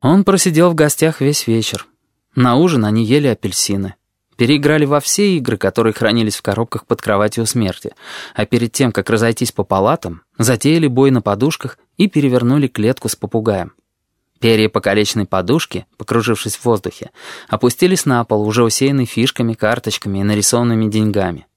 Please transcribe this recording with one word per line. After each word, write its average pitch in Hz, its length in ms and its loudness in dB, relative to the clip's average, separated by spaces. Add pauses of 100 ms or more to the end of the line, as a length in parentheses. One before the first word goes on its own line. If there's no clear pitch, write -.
Он 180 240 4
просидел 180 460 4
в 165 40 -2
гостях 156 460 0
весь 143 260 -2
вечер. 113 400 -2 (480)
На 123 220 4
ужин 156 280 2
они 107 200 2
ели 139 220 2
апельсины. 98 680 -4 (420)
Переиграли 147 480 2
во 143 160 2
все 196 360 0
игры, 123 200 -2
которые 113 360 0
хранились 110 440 0
в - 60 -14
коробках 110 440 -4
под - 160 -4
кроватью 107 400 0
у 113 40 -2
смерти. - 480 -4 (400)
А 107 120 -2
перед 117 240 0
тем, 123 220 0
как - 180 -4
разойтись 113 400 0
по - 140 -4
палатам, 95 580 -2 (160)
затеяли 135 480 2
бой 135 240 2
на 127 100 2
подушках 110 580 -2 (180)
и 196 100 2
перевернули 135 600 2
клетку 113 400 -2
с - 80 -6
попугаем. 107 560 -4 (680)
Перья 110 300 2
покалеченной 101 580 0
подушки, 95 600 -4 (100)
покружившись 113 600 -2
в - 80 -18
воздухе, 107 460 -2 (380)
опустились 180 580 0
на 123 160 2
пол, 107 240 0
уже 107 160 2
усеянный 131 440 0
фишками, 117 480 -2
карточками 107 640 -4
и 98 40 -2
нарисованными 110 680 0
деньгами. 101 680 -2